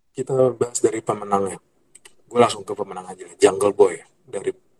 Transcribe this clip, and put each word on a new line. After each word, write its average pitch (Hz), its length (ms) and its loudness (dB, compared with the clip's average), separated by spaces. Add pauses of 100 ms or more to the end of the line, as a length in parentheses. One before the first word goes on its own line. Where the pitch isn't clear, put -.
(160)
Kita 131 400 0
bahas - 240 -4
dari 110 240 0
pemenangnya. 101 560 -2 (720)
Gue 120 80 2
langsung 107 240 2
ke 104 80 -8
pemenang 95 400 -10
aja, - 240 -18
Jungle 98 400 2
Boy 92 240 4 (240)
dari 95 320 -8 (240)